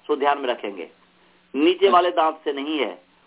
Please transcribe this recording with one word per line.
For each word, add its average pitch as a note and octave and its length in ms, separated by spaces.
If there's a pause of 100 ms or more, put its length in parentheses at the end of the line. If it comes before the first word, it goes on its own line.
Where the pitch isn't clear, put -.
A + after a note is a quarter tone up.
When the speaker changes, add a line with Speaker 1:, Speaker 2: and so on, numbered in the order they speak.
Speaker 1:
सो D3 100
ध्यान C#3+ 220
में C3+ 100
रखेंगे, G2+ 420 (640)
नीचे F3 320
Speaker 2:
अच्छा। G3 40
Speaker 1:
वाले F3+ 200
दांत D#3 340
से D3+ 80
नहीं C#3+ 260
है, G2+ 240 (240)